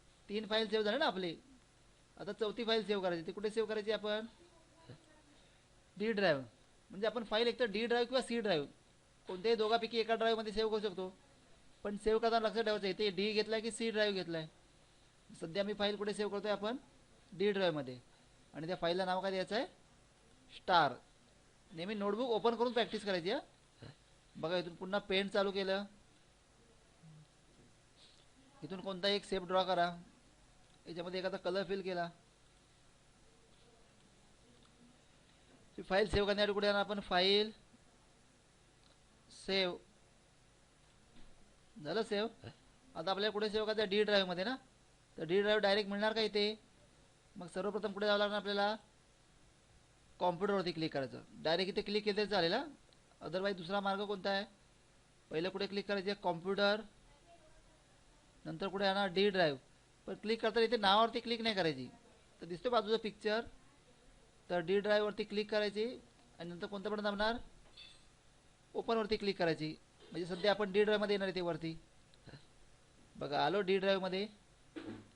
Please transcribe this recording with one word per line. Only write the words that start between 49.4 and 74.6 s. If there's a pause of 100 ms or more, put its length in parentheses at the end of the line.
कॉम्प्युटरवरती
क्लिक
करायचं. (220)
डायरेक्ट
इथे
क्लिक
केलं
तरी
चालेल
हा. (580)
Otherwise
दुसरा
मार्ग
कोणता
आहे? (840)
पहिलं
कुठे
क्लिक
करायचं? (100)
कॉम्प्युटर, (1600)
नंतर
कुठे
येणार?
डी
ड्राईव्ह. (480)
पण
क्लिक
करताना
इथे
नावावरती
क्लिक
नाही
करायची. (540)
तर
दिसतो
बाजूचा
पिक्चर, (1080)
तर
डी
ड्राईव्हवरती
क्लिक
करायची (540)
आणि
नंतर
कोणतं
बटन
दाबणार? (1400)
ओपनवरती
क्लिक
करायची. (280)
म्हणजे
सध्या
आपण
डी
ड्राईव्हमध्ये
येणार
इथे
वरती. (1400)
बघा
आलो
डी
ड्राईव्हमध्ये. (880)